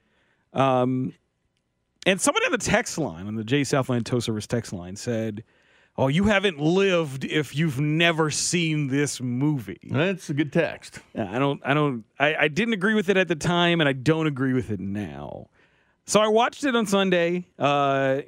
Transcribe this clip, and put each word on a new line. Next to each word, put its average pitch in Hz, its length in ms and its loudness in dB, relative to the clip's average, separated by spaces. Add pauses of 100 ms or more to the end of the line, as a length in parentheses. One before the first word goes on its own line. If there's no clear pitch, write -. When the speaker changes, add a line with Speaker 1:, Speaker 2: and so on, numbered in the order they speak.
(520)
Speaker 1:
Um, 127 640 0 (880)
and 185 160 2
someone 415 240 2
on - 80 0
the 247 60 0
text - 400 -2
line, 92 300 -6
on 107 80 -6
the 110 80 -6
Jay 139 200 0
Southland 123 420 -2
Tow 127 140 -2
Service 107 280 -6
text 117 240 -4
line, 92 240 -10
said, 113 480 -6 (520)
"Oh, 135 120 2
you 165 160 2
haven't 196 360 2
lived 165 640 2
if 156 300 -2
you've 143 260 0
never 156 500 2
seen 156 580 0
this 139 320 -2
movie." 123 640 -2
Speaker 2:
That's 175 460 -2
a 151 40 -2
good 143 180 -2
text. - 460 -2 (160)
Speaker 1:
Yeah, 104 200 -4
I 120 40 -2
don't, 143 260 0
I 131 100 0
don't, 143 300 0 (140)
I, 151 160 2
I 151 140 0
didn't 220 260 0
agree 202 200 0
with 196 140 2
it 196 80 2
at 185 120 2
the 170 80 0
time, 170 440 2
and 147 80 4
I 135 60 2
don't 156 320 2
agree 131 260 0
with 113 180 -2
it 98 100 -4
now. 87 640 -8 (600)
So 208 140 4
I 220 80 4
watched 233 360 2
it 254 120 2
on 226 80 2
Sunday. 180 600 2 (120)
Uh, 139 680 2